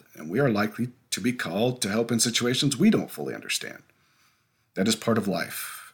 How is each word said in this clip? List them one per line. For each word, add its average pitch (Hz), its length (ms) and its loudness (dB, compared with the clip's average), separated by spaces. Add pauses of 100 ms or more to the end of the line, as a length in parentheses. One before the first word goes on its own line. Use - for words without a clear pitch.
(160)
and 78 140 -12
we 101 100 0
are 139 100 4
likely 110 400 0 (220)
to - 100 -4
be 123 120 2
called 117 480 0
to 101 80 -2
help 113 200 0
in 120 100 2
situations 123 580 2
we 196 120 6
don't 110 220 4
fully 67 240 -8
understand. - 480 -8 (920)
That 95 120 0
is 110 80 2
part 113 220 2
of 101 100 0
life - 680 -6